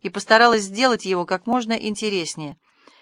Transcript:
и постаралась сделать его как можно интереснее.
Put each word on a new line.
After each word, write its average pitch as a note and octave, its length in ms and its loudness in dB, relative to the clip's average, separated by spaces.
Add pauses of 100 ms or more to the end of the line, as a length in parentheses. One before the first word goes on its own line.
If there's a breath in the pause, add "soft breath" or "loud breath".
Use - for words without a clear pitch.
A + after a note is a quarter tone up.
и F#3+ 100 -8
постаралась A3+ 520 4
сделать G#3+ 420 0
его F#3 200 -2
как F#3 220 -6
можно A#3 260 -2
интереснее. F#3+ 840 -6 (460 soft breath)